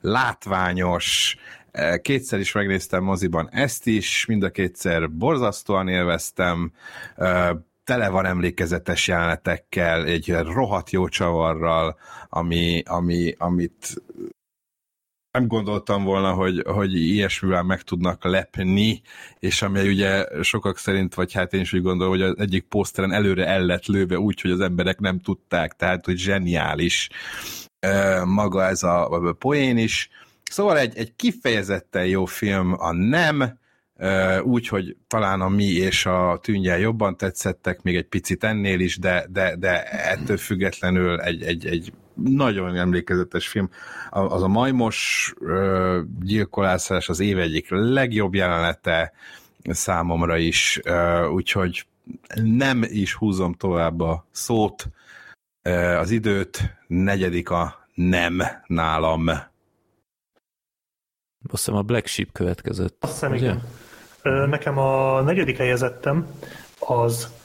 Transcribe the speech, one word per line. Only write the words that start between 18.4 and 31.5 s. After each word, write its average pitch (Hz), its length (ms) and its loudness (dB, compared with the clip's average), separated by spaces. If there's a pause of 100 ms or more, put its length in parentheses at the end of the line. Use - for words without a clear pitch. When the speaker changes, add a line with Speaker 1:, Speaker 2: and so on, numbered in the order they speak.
Speaker 1:
és - 220 -2
ami 98 260 0
ugye 98 380 2 (160)
sokak 98 360 -2
szerint, 95 380 0
vagy 92 180 -2
hát 92 200 -2
én 95 80 2
is 90 120 -4
úgy 90 80 2
gondolom, 92 320 2
hogy 92 80 2
az 92 160 2
egyik 95 260 0
poszteren 98 480 -2
előre 95 360 2
el 95 180 2
lett 87 200 0
lőve 92 340 2
úgy, 101 220 -2
hogy 90 100 0
az 90 80 0
emberek 90 400 0
nem 92 200 0
tudták, 87 560 -2
tehát, 90 300 -2
hogy 90 120 0
zseniális, 87 920 0 (680)
ö, 98 460 2
maga 95 380 2
ez 92 200 0
a, 87 280 2
a 87 220 0
poén 131 440 2
is. - 320 0 (420)
Szóval 196 260 2
egy, 120 200 0
egy 113 180 -8
kifejezetten 101 920 0